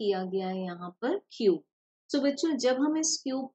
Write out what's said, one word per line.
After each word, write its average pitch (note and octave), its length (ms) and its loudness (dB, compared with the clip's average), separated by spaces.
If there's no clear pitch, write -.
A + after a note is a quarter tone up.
किया G3 220 2
गया F#3+ 240 -2
है F#3 160 -4
यहाँ F3 380 -10
पर E4 200 -2
क्यूब। F3+ 260 4
So C#4 140 0
बच्चों, C#4+ 340 2
जब B3+ 300 2
हम D#4 100 2
इस D#4+ 260 0
cube C4 320 -4